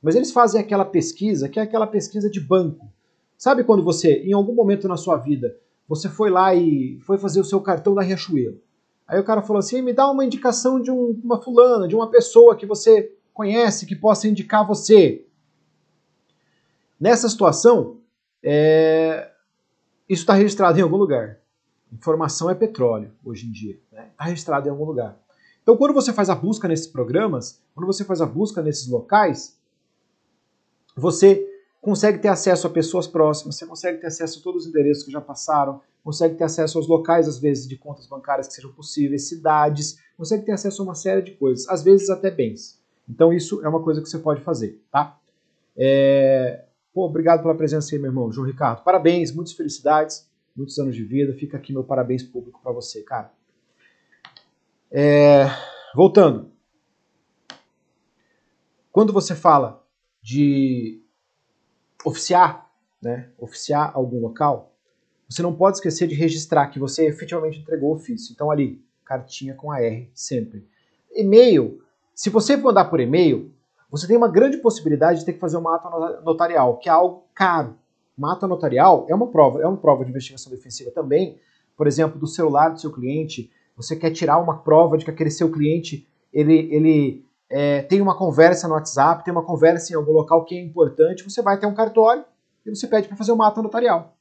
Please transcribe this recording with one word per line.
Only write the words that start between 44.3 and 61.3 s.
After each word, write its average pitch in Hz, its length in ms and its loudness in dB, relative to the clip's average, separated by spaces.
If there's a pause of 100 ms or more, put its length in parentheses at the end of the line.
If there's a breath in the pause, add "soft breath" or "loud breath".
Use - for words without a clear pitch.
fazer, 117 500 -8
tá? 147 280 -4 (580)
É... 135 880 2 (280)
Pô, 185 120 -2
obrigado 165 380 2
pela 165 120 0
presença 156 400 -4
aí, 143 60 -4
meu 135 100 -6
irmão, 127 220 -4
João 131 140 -8
Ricardo. 131 360 -4
Parabéns, 170 500 2
muitas 165 200 -12
felicidades, 151 760 -4 (280)
muitos 139 220 -12
anos 135 160 -6
de 113 100 -10
vida, 135 300 -4
fica 147 220 -12
aqui - 160 -14
meu 131 120 -8
parabéns 127 380 -4
público - 400 -16
pra 127 100 -10
você, 117 300 -14
cara. 113 280 -12 (1600 soft breath)
É... 143 560 6 (480 loud breath)
Voltando. 175 560 4 (2500)
Quando 208 200 2
você 190 220 -2
fala 143 500 2 (380)
de 131 800 -2 (1000)